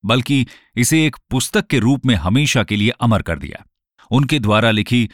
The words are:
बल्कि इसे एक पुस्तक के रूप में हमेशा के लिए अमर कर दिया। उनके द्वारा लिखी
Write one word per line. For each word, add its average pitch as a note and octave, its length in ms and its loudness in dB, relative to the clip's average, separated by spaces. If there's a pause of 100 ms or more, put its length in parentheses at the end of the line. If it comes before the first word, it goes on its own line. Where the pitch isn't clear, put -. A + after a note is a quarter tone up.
बल्कि B2+ 420 0 (300)
इसे D#3 300 2
एक C#3+ 100 -4 (140)
पुस्तक C3+ 360 -2
के C3+ 120 0
रूप C3 280 0
में B2 80 4
हमेशा A#2 480 0
के G#2 140 -2
लिए G#2 140 0
अमर A2+ 320 0
कर D#2+ 160 -6
दिया। - 280 -16 (440)
उनके C#3 280 0
द्वारा G#2+ 320 2
लिखी G#2+ 440 0